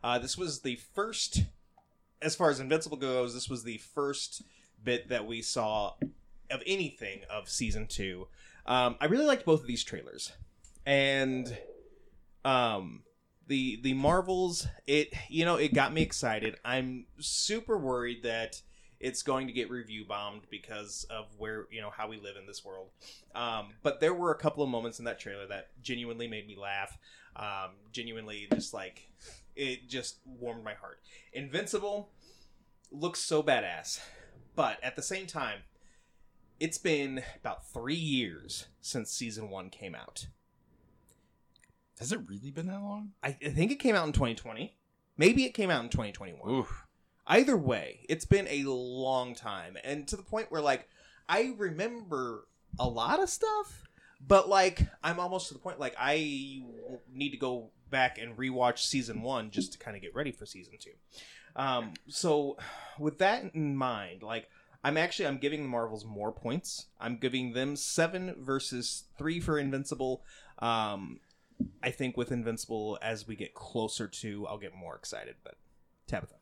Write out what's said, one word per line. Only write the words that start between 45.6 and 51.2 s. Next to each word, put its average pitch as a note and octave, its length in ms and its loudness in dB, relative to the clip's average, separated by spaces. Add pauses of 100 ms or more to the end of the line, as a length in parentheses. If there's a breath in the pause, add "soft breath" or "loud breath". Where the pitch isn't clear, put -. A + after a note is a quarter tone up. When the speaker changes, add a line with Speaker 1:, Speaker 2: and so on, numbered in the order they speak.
Speaker 1:
out B2+ 120 2
in A#2 60 -6
twenty G#2+ 220 0
twenty-one. F#2+ 420 -6
Speaker 2:
Oof. - 320 0 (420)
Speaker 1:
Either B3+ 300 8
way, A2 520 0
it's D#3+ 160 0
been G3 240 8
a C#3+ 140 0
long B2+ 680 0
time. F#2+ 500 -8
And C#3+ 260 -4
to A3 60 -2
the G3 80 -10
point A3 280 -4
where, D#3 100 0
like, C3+ 260 4 (400 soft breath)